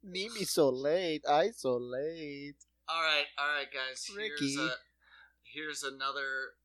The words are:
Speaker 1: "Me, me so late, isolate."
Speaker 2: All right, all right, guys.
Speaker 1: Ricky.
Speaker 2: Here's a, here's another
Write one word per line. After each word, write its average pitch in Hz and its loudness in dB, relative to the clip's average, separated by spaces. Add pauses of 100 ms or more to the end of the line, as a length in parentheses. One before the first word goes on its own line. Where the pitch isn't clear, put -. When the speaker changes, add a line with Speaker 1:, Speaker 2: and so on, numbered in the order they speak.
Speaker 1:
"Me, 190 -4
me 220 -2
so 156 6
late, 151 2
isolate." 143 0 (320)
Speaker 2:
All 165 0
right, 151 4 (140)
all 143 2
right, 143 0
guys. 131 -4 (100)
Speaker 1:
Ricky. 147 -2
Speaker 2:
Here's 143 -2
a, 131 0 (720)
here's 147 -8
another 135 -4 (140)